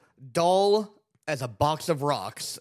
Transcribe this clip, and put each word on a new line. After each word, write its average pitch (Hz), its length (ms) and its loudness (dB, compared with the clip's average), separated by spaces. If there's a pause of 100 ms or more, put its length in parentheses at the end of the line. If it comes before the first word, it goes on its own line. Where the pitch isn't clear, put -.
(320)
dull 196 640 2 (320)
as 143 160 -4
a 123 60 -4
box 147 400 -2
of 147 140 0
rocks. 113 580 -4